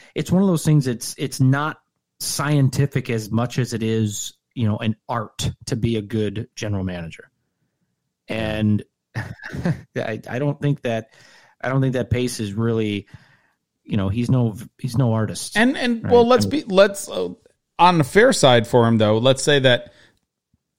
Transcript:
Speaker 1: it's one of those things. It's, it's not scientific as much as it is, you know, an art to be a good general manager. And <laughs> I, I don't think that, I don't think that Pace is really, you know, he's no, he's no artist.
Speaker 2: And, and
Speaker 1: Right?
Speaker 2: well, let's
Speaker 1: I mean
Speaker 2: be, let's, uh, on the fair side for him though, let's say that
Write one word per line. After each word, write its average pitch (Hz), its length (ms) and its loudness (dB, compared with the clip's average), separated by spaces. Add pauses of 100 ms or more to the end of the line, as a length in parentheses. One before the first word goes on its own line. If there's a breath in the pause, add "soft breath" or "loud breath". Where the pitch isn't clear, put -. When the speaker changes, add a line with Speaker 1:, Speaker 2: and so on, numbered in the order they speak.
(140)
Speaker 1:
it's - 180 -6
one 185 100 4
of 196 60 2
those 170 160 0
things. 147 220 2
It's, - 320 -6
it's 135 220 -6
not 143 400 0 (380)
scientific 139 920 0
as 110 200 -4
much 123 280 -2
as 120 160 -4
it 110 80 -6
is, 110 500 -2 (220)
you 120 120 -2
know, 107 120 -2
an 110 180 -4 (120)
art 117 420 -6 (160)
to - 100 -4
be 113 200 -2
a 104 60 -4
good 104 540 -4
general 101 280 -6
manager. 87 460 -10 (1000)
And 107 540 -2 (180)
<laughs> - 160 -20
I, - 1120 -8
I 117 100 -8
don't 143 240 -4
think 143 200 -2
that, 113 280 -4 (500 soft breath)
I - 80 -6
don't 135 140 0
think 127 120 0
that 123 160 -4
Pace 123 300 -2
is 101 140 -6
really, 110 520 -2 (760 soft breath)
you 233 120 -4
know, 98 120 0
he's 117 220 -2
no, 120 240 0 (240)
he's 120 180 -8
no 120 180 2
artist. 110 420 -4
Speaker 2:
And, 247 200 2
and 240 280 -4
Speaker 1:
Right? - 80 -4
Speaker 2:
well, 240 140 6
let's 240 200 4
Speaker 1:
I - 40 -2
mean 294 180 -4
Speaker 2:
be, 190 60 -4
let's, 202 340 4
uh, 95 220 -4 (500)
on 175 180 6
the 147 60 4
fair 226 280 6
side 120 360 6
for 117 180 6
him 117 120 4
though, 107 200 4
let's 127 240 2
say 147 160 4
that 127 340 2 (840 soft breath)